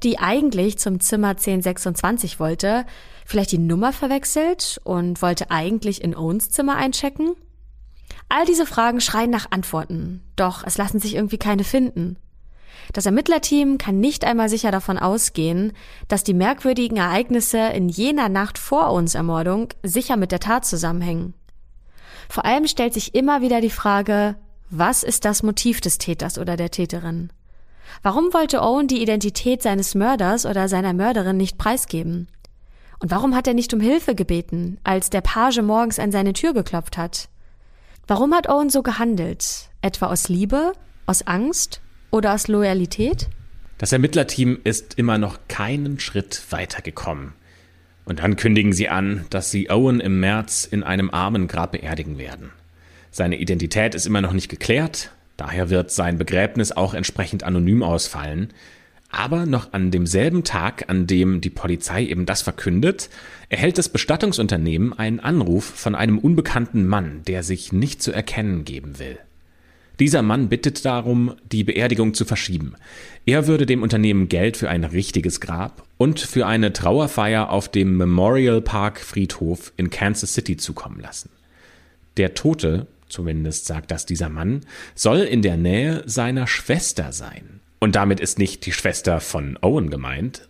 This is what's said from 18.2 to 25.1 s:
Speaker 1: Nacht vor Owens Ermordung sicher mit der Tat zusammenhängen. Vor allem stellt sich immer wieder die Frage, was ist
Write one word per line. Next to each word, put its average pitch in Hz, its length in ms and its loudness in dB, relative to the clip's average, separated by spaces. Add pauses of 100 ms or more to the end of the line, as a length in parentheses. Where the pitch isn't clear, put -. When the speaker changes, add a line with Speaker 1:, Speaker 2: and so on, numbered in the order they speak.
Speaker 1:
Nacht 196 300 -2
vor - 320 2
Owens 170 240 2
Ermordung 170 540 0 (160)
sicher 233 320 0
mit 185 160 0
der 180 80 -2
Tat 226 260 0
zusammenhängen. 175 680 -2 (920)
Vor - 160 -4
allem 285 220 2
stellt 240 280 0
sich - 200 -6
immer 269 260 4
wieder 240 200 2
die 220 100 2
Frage, 208 640 2 (340)
was 226 360 0
ist - 200 -2